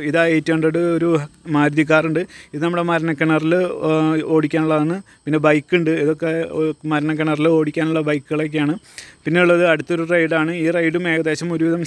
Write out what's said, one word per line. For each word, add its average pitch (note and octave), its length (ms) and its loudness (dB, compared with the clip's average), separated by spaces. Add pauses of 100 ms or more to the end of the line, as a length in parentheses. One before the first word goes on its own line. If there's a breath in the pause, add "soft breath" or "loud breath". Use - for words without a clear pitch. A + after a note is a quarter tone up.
(120)
ഇതാ E3 120 2 (120)
എയ്റ്റ് D#3+ 180 0
ഹൺഡ്രഡ് D#3+ 300 0 (140)
ഒരു E3 140 0 (460)
മാരുതി D3 340 2
കാറുണ്ട്. D#3 300 2 (320 loud breath)
ഇത് D3 120 -6
നമ്മുടെ F3 260 -2
മരണക്കിണറിൽ, D#3+ 640 0 (340)
ആ, - 20 2 (460)
ഓടിക്കാനുള്ളതാണ്. D#3 600 0 (280 soft breath)
പിന്നെ D3+ 220 0
ബൈക്കുണ്ട്. D#3 460 2 (120)
ഇതൊക്കെ, D#3+ 280 -2 (280)
ആ, - 20 0 (300)
മരണക്കിണറിൽ D#3 560 0 (100)
ഓടിക്കാനുള്ള D#3+ 500 -2
ബൈക്കുകളൊക്കെയാണ്. D3+ 680 -2 (500 loud breath)
പിന്നെ E3 180 2
ഉള്ളത് F3 200 4 (100)
അടുത്തൊരു E3 300 -2 (120)
റൈഡാണ്. D#3+ 360 0 (120)
ഈ - 20 0 (120)
റൈഡും E3+ 340 -2
ഏകദേശം D#3+ 420 -2
ഒരുവിധം E3 340 0